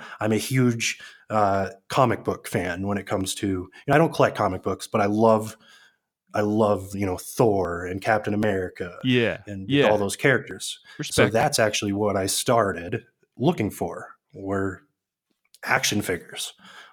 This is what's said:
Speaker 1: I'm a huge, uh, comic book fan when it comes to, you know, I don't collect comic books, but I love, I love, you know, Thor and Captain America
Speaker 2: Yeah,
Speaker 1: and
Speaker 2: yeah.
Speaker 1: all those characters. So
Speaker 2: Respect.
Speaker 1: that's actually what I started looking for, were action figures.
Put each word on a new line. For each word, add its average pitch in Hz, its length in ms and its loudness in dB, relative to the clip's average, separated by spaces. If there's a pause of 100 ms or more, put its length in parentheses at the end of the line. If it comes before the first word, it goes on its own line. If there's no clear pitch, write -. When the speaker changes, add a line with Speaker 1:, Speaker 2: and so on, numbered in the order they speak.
(200)
Speaker 1:
I'm 110 120 0
a 107 60 2
huge, 120 600 0 (300)
uh, 98 420 2 (180)
comic 117 360 2
book - 240 -6
fan 92 380 -4
when 101 120 -2
it 98 80 -8
comes 95 300 -2
to, 107 100 -4
you 92 240 -4 (180)
know, 139 60 2
I 143 40 6
don't 160 140 4
collect 117 240 2
comic 95 260 -2
books, 95 260 -4
but 113 120 0
I 101 60 4
love, 110 500 4 (800)
I 107 60 0
love, 104 540 2
you 98 120 -2
know, 90 120 -2
Thor 90 680 0
and 92 160 -6
Captain 107 340 0
America 95 680 -2
Speaker 2:
Yeah, 120 420 2
Speaker 1:
and 98 220 -10
Speaker 2:
yeah. 135 200 4
Speaker 1:
all 104 100 4
those 101 180 -2
characters. - 640 -2 (180)
So - 20 -20 (260)
Speaker 2:
Respect. 117 80 0
Speaker 1:
that's - 260 2
actually 107 340 0
what 101 240 0
I 95 100 0
started 98 800 0 (320)
looking 117 340 0
for, - 460 -8 (160)
were 98 500 -4 (840)
action - 380 0
figures. - 500 -8 (400)